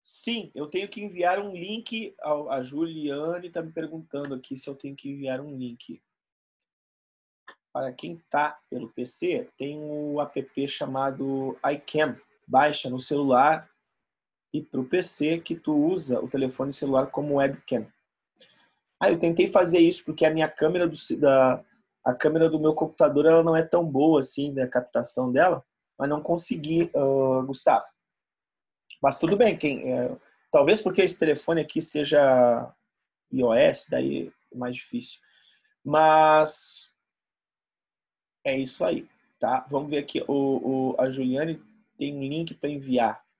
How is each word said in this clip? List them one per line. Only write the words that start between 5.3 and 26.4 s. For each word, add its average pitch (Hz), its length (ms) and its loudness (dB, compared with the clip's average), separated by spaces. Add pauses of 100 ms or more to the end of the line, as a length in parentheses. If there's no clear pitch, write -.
um 147 160 -14
link. 123 460 -14 (1700)
Para 131 200 -6
quem 165 240 -14 (120)
tá 147 300 -2 (100)
pelo 120 200 -10
P 123 180 -10
C, 165 500 -4
tem 143 220 -10
o 147 420 -6
app 139 460 -6
chamado 135 1000 -4
iCam. 151 560 -2 (280)
Baixa 143 420 2
no 127 80 -6
celular 143 720 2 (840)
e 151 80 -4
pro 131 240 -6
P 175 200 0
C 160 340 -2
que 165 160 -8
tu 156 180 -4
usa 147 480 0
o 123 80 -8
telefone 135 440 -4
celular 139 400 0
como 143 240 -2
webcam. 135 500 -2 (1120)
Ah, 185 80 4
eu 165 120 2
tentei 170 260 2
fazer 175 320 4
isso 170 260 4
porque 156 220 0
a 156 60 4
minha 156 180 0
câmera 175 380 0
do 160 80 -6
ce-, - 200 -8
da, 135 480 4 (400)
a 127 80 0
câmera 160 380 2
do 151 80 -2
meu 156 160 2
computador, 147 500 2
ela 165 200 6
não 165 100 2
é 160 80 2
tão 170 260 0
boa 147 300 4
assim, 139 340 -4
né, 131 120 -2
a 127 40 -4
captação 123 600 -4
dela, 151 340 2 (320)
mas 139 120 -4
não 151 120 -2
consegui, 165 720 -2